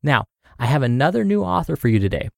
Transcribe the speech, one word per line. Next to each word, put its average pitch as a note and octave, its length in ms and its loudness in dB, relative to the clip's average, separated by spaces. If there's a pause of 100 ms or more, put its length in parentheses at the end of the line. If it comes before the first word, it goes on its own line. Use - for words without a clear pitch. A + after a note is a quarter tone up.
Now, C#3 220 0 (340)
I A#2+ 100 -4
have C#3 160 2
another D3 420 0
new G3+ 180 0
author E3 320 -2
for - 140 -2
you A2 100 4
today. G2 380 -2